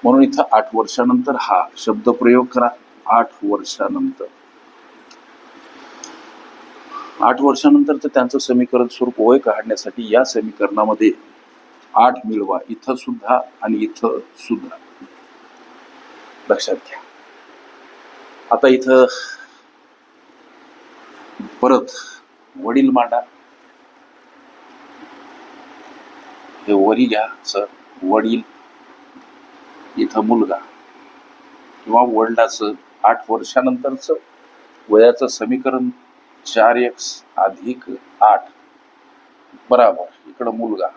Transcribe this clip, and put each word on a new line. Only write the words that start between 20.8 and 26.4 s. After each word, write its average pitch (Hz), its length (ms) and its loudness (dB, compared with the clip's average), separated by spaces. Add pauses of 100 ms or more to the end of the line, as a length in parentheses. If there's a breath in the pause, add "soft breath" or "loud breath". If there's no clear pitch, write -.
परत 127 300 2 (640 loud breath)
वडील 131 340 0
मांडा, 120 300 0 (3500)